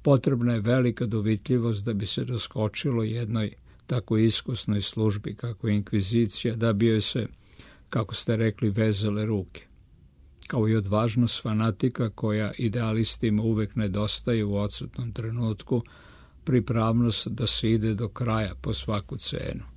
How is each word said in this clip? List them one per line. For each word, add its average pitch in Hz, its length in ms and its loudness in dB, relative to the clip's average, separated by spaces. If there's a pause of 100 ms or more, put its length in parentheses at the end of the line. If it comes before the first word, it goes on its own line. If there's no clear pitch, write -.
Potrebna 123 520 4
je 113 60 2
velika 120 460 2
dovitljivost 110 800 0
da 117 80 -2
bi 101 120 -2
se - 200 -4
doskočilo 117 800 -2
jednoj 110 500 -2 (340)
tako 113 300 0
iskusnoj 110 640 2
službi 104 540 -2
kako 117 320 -6
je 104 80 4
inkvizicija, 110 800 0
da 113 180 2
bi 110 140 4
joj 110 140 4
se, - 260 -4 (640)
kako 113 260 -2
ste 113 220 0
rekli, 110 320 2
vezale 104 560 0
ruke. 104 400 -4 (840)
Kao 110 220 0
i 113 60 4
odvažnost 110 680 2
fanatika 113 680 0
koja 107 480 -2
idealistima 110 880 0
uvek 110 320 0
nedostaje 107 680 0
u 101 120 0
odsutnom 110 540 -4
trenutku, 113 720 -2 (600)
pripravnost 117 840 2
da 113 200 -2
se - 240 0
ide 110 220 2
do 107 160 -2
kraja 110 520 -2
po 113 120 -4
svaku - 440 -4
cenu. - 460 -6 (140)